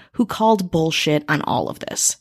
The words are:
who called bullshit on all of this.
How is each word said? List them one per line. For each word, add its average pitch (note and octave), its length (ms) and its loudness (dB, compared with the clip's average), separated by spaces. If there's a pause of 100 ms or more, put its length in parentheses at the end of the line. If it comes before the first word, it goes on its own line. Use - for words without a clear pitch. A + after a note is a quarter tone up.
(120)
who A#3+ 140 0
called A3 440 2
bullshit D#3+ 580 0
on D3+ 140 0
all - 260 -2
of - 120 -8
this. - 400 -2